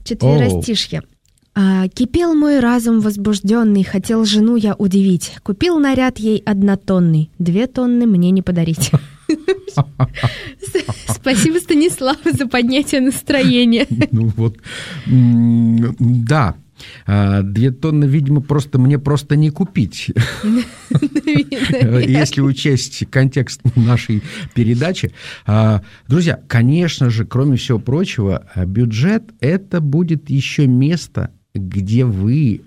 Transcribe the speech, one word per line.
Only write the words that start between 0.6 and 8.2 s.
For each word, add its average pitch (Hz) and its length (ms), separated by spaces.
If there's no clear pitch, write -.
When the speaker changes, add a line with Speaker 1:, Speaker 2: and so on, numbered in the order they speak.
Speaker 2:
Оу. - 60
Speaker 1:
А, 190 340
«Кипел 330 460
мой 294 260
разум 233 400
возбуждённый, 208 840
хотел 226 400
жену 214 320
я 208 180
удивить. 196 680
Купил 320 360
наряд 262 400
ей 214 200
однотонный, 196 1000
две 180 280
тонны 247 400
мне 180 240